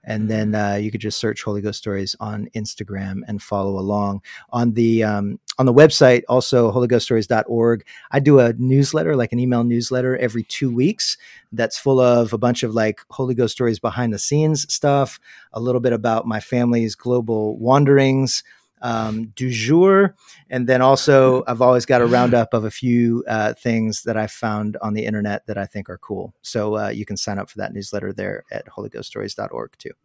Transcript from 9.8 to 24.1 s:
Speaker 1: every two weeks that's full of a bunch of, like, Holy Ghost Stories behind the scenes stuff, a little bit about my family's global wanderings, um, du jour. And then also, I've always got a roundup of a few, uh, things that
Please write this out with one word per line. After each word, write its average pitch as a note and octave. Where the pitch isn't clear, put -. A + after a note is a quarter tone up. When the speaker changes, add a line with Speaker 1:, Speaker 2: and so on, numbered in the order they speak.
Speaker 1:
every A#2
two B2+
weeks C#3+
that's A2+
full C3+
of A#2+
a A#2
bunch A#2+
of, A2+
like, A2
Holy B2+
Ghost A#2
Stories A#2
behind A#2
the G2+
scenes D3+
stuff, C#3
a A2+
little B2
bit B2
about A2+
my A2
family's A#2
global A2+
wanderings, C3+
um, A2+
du B2+
jour. F3+
And B2
then B2+
also, C3
I've A#2+
always B2+
got B2
a A#2+
roundup A#2+
of A2
a G#2+
few, A#2+
uh, A2
things A2
that A2